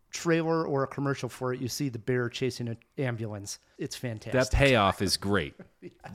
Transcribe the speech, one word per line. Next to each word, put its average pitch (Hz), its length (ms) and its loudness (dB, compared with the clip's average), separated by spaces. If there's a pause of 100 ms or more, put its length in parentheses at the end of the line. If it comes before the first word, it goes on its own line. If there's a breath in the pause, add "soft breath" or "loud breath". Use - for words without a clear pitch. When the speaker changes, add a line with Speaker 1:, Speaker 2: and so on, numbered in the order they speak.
(100)
Speaker 1:
trailer 165 560 0
or 139 160 0
a 131 60 0
commercial 139 400 -2
for 127 260 -4
it, 123 60 -8
you 127 80 -2
see 143 200 -4
the 117 120 -6
bear 123 280 0
chasing 123 380 -4
an 117 120 -6 (180)
ambulance. 110 640 -6 (160)
It's - 180 -8
fantastic. 113 380 -8
Speaker 2:
That 127 180 2
payoff 120 500 6
is 92 160 2
great. 95 420 0
Speaker 1:
<laughs> - 60 -20 (160)
Yes. 175 120 -16 (220)